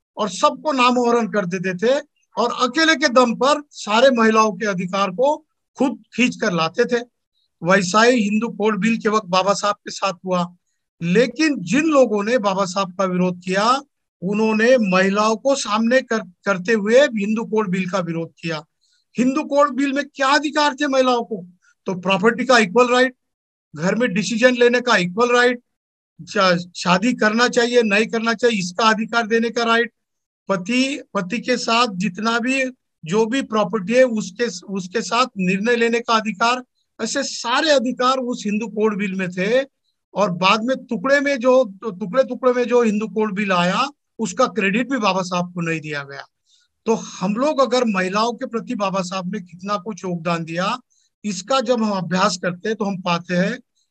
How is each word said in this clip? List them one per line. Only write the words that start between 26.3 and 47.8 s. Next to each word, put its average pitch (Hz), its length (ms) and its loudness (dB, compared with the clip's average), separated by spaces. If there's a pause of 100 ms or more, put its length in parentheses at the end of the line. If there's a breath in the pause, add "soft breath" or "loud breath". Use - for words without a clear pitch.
शादी 185 380 2
करना 226 340 2
चाहिए 240 360 2
नहीं 214 240 2
करना 226 260 -2
चाहिए 233 260 0
इसका 185 300 0
अधिकार 220 380 0
देने 233 220 0
का 233 140 -2
right, 226 280 0 (560)
पति, 247 560 -2 (100)
पति 202 260 -4
के 247 180 -2
साथ 240 300 0
जितना 214 520 -4
भी 262 320 -2 (340)
जो 208 200 2
भी 254 160 -2
property 208 520 -2
है 254 100 6
उसके, 226 420 -2 (200)
उसके 196 360 -6
साथ 240 240 0 (120)
निर्णय 196 380 0
लेने 233 240 0
का 226 140 -2
अधिकार, 226 500 0 (380)
ऐसे 233 220 -4
सारे 277 480 -2
अधिकार 254 460 2
उस 247 280 -6
हिंदू 214 220 -4
कोड 214 300 -2
बिल 196 180 -4
में 185 160 -4
थे। 208 320 0 (500)
और 196 180 0
बाद 190 320 2
में 254 220 -4
टुकड़े 262 340 0
में 277 200 0
जो, 254 240 4 (200)
टुकड़े 208 400 -2
टुकड़े 254 300 0
में 247 100 0
जो 240 200 2
हिंदू 214 240 0
कोड 214 260 -2
बिल 196 180 -2
आया, 190 380 2 (300)
उसका 226 280 0
क्रेडिट 208 420 -2
भी 269 80 -2
बाबा 190 240 0
साहब 180 320 -4
को 175 80 -8
नहीं 165 200 -4
दिया 147 220 -8
गया। 139 220 -16 (600)
तो 226 80 2
हम 202 420 -4
लोग 269 240 0
अगर 247 280 2